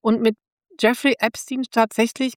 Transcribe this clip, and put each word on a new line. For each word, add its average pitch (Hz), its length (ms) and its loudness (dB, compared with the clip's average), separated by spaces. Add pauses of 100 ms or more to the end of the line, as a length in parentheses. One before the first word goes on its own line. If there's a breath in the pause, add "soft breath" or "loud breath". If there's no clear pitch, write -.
und 226 200 0
mit 220 140 2 (420)
Jeffrey 247 420 2
Epstein 254 520 -4
tatsächlich 233 640 0